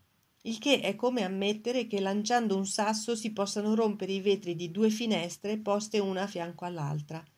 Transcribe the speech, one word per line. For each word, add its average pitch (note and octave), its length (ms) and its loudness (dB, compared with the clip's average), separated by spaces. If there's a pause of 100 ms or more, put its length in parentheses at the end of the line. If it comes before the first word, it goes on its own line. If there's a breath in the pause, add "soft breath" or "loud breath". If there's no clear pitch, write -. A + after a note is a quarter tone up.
(420)
il A3+ 160 -6
che C#4 220 4
è G3 160 0
come B3 260 0
ammettere G#3+ 640 0
che G3+ 140 -2
lanciando G#3 560 2
un F#3+ 100 0
sasso G#3+ 480 -2
si A3 180 -4
possano G#3 440 0
rompere G#3 340 2
i G3 100 0
vetri F#3+ 360 2
di E3 160 -6
due G#3+ 180 4
finestre G#3+ 680 0
poste G#3 420 0
una F#3+ 220 0
a G3+ 40 -2
fianco F3 380 -6
all'altra, D#3 580 -6 (160 soft breath)